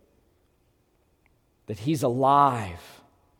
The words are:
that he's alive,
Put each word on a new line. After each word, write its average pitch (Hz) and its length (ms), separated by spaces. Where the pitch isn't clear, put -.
that 107 120
he's 131 240
alive, 127 800